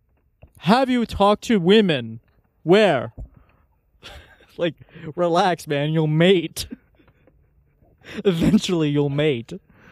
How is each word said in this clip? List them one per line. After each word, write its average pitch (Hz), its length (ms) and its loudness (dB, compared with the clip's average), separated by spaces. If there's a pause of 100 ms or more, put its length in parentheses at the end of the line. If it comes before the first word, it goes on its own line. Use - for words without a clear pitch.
(600)
Have 247 300 2
you 240 160 -2
talked 202 400 0
to 220 140 0
women? 160 600 0 (420)
Where? 156 500 2 (1400)
Like, 170 180 -4 (400)
relax, 175 520 0
man. 147 260 -2
You'll 160 140 0
mate. 165 600 2 (800)
<laughs> - 800 -18
Eventually, 165 640 0
you'll 143 200 0
mate. 139 440 -2 (380)